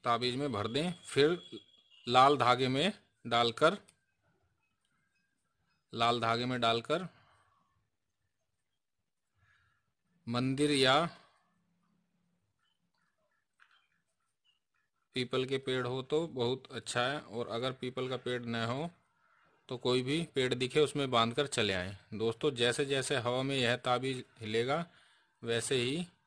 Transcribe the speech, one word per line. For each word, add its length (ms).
ताबीज 320
में 160
भर 160
दें। 240
फिर 320
लाल 300
धागे 300
में 260
डालकर, 520
लाल 280
धागे 240
में 160
डालकर 460
मंदिर 440
या 240
पीपल 300
के 120
पेड़ 300
हो 160
तो 240
बहुत 440
अच्छा 300
है, 180
और 300
अगर 240
पीपल 360
का 80
पेड़ 240
न 240
हो 240
तो 80
कोई 240
भी 200
पेड़ 180
दिखे 260
उसमें 320
बांधकर 360
चले 260
आएं। 240
दोस्तों, 380
जैसे 340
जैसे 320
हवा 260
में 140
यह 200
ताबीज 460
हिलेगा 460
वैसे 340
ही 300